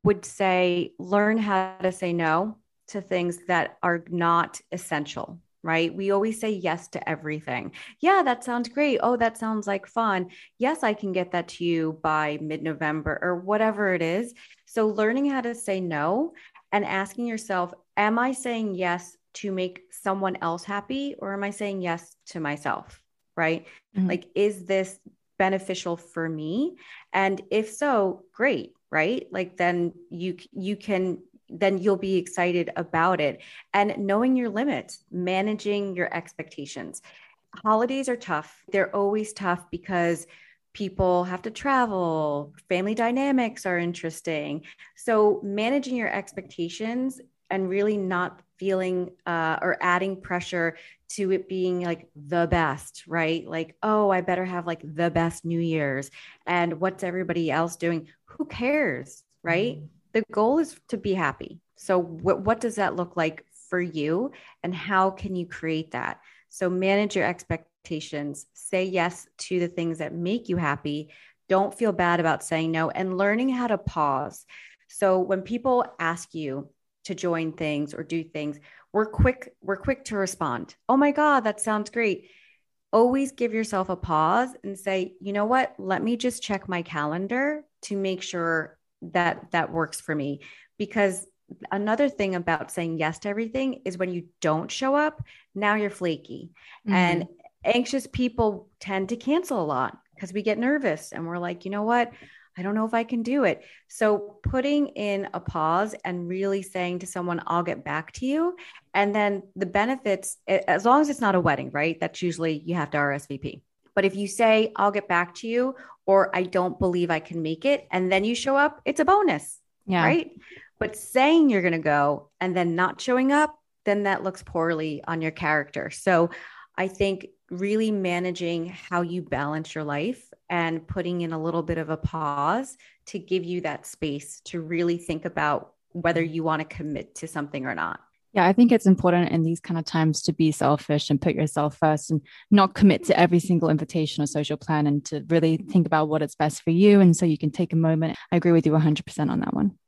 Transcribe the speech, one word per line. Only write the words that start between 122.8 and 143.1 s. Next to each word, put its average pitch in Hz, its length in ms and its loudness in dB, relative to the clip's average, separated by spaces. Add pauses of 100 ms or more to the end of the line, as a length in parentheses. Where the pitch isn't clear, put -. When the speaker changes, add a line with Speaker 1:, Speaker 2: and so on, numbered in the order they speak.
Speaker 1:
showing 254 300 2
up, 302 260 2 (280)
then 208 180 2
that 196 180 0
looks 190 220 -6
poorly 160 640 -2
on 160 160 -4
your 156 80 -2
character. 151 580 -2
So 170 400 4 (480)
I 190 100 0
think 190 420 -2 (200)
really 208 420 0
managing 175 760 -2
how 180 340 -4
you 175 200 -4
balance 151 540 -4
your 156 80 -6
life 151 480 -4 (180)
and 165 380 -2
putting 175 340 -4
in 165 100 -4
a 160 100 -6
little 165 200 -2
bit 165 160 -2
of 156 120 -6
a 160 80 -2
pause 160 800 -2 (280)
to - 140 -10
give 185 240 -2
you 180 180 -4
that 151 240 -6
space - 560 -8
to - 180 -8
really 170 380 0
think 160 280 -6
about 151 480 -2 (180)
whether 170 300 2
you 160 220 -2
wanna 156 220 0
commit - 500 -8
to 160 120 -10
something 147 380 -6
or 120 100 -4
not. 85 240 -4 (340)
Speaker 2:
Yeah, 180 140 6
I 190 60 8
think 240 180 8
it's 220 160 6
important 175 420 6
in 165 140 2
these 165 160 0
kind 170 180 -4
of 160 80 -2
times 160 380 2
to 160 100 0
be 160 180 4
selfish 147 600 2
and 143 100 4
put 160 140 2
yourself 151 420 0
first 156 320 2
and 160 120 0 (280)
not 196 240 8
commit - 320 8
to - 140 4